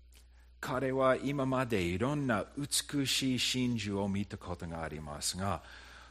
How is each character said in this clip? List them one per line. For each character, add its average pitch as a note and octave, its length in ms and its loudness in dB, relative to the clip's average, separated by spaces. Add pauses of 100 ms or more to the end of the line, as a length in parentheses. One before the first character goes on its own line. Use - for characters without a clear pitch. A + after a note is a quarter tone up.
(600)
彼 C3 320 0
は C3 240 6
今 C3+ 300 0
ま C3 200 2
で A2+ 160 2
い F2 160 2
ろ B2+ 180 2
ん C#3+ 120 0
な G#2 180 2 (120)
美 C#3+ 500 -2
し C3 280 2
い A#2+ 40 0
真 B2 400 0
珠 G2+ 240 0
を G2+ 40 0
見 G2 180 0
た - 120 -10
こ - 180 -6
と F2 120 -8
が E2 160 -6
あ D#2 40 -4
り D2+ 140 -8
ま D2 200 -8
す - 160 -4
が、 F#2 260 -2 (460)